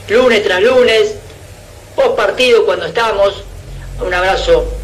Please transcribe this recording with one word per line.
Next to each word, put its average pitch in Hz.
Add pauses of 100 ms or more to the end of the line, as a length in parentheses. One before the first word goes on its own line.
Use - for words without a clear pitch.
lunes 233
tras 185
lunes, 226 (800)
post 269
partido 233
cuando 175
estamos. 202 (600)
Un 180
abrazo 170 (180)